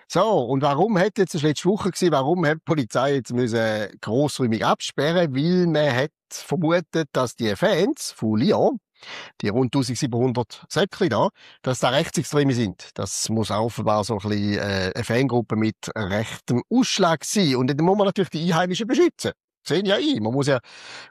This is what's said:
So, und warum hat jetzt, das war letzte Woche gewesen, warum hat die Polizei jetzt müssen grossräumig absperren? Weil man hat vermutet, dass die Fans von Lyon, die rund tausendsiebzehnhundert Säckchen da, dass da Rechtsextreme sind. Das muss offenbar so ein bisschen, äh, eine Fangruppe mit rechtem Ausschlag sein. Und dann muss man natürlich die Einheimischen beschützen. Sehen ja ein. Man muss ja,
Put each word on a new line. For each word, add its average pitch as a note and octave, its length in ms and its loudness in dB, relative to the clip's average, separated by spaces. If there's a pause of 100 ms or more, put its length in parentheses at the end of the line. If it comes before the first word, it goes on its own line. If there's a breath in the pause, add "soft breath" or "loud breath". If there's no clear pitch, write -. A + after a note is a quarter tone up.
(100)
So, E3+ 120 2
und C#3 400 2
warum D#3 340 2
hat G3 220 2
jetzt, F#3 160 0
das D3+ 80 -2
war D3+ 80 4
letzte D3 180 -2
Woche F#3+ 220 0
gewesen, F3 220 2
warum D3+ 340 2
hat D3+ 80 2
die D#3+ 100 -14
Polizei C#3 520 0
jetzt B2 180 -6
müssen A2 540 0 (120)
grossräumig A#2+ 640 0
absperren? D#3+ 680 0
Weil F3 320 2
man D3+ 280 2
hat C3+ 180 0 (180)
vermutet, D#3+ 840 -2
dass C3 240 -2
die G#2+ 180 -2
Fans G3 580 0
von G#2+ 260 0
Lyon, D3 420 2 (600 loud breath)
die - 80 -2
rund A#2+ 240 0
tausendsiebzehnhundert B2 960 -2
Säckchen F3 420 0
da, D3 180 2 (340 loud breath)
dass C3 180 -2
da C3+ 100 2
Rechtsextreme C#3+ 640 0
sind. A2+ 400 -4
Das - 340 -6
muss A2 220 -2
offenbar G#2+ 540 0
so G#2+ 140 -4
ein G2+ 100 -4
bisschen, G#2 300 -2
äh, F#2+ 360 -2
eine A#2 100 -6
Fangruppe A#2+ 520 0
mit A2 200 0 (180)
rechtem A2 760 -2
Ausschlag F#3+ 540 2
sein. D#3+ 320 2
Und B2+ 120 2
dann C#3+ 160 0
muss F#3+ 120 4
man G3+ 100 2
natürlich F#3+ 240 -2
die E3+ 220 -2
Einheimischen F3+ 340 0
beschützen. B3 460 2 (340)
Sehen F3+ 200 0
ja G3 100 2
ein. C#4 260 0
Man A2+ 100 -2
muss C3+ 140 0
ja, C3+ 140 2 (500 loud breath)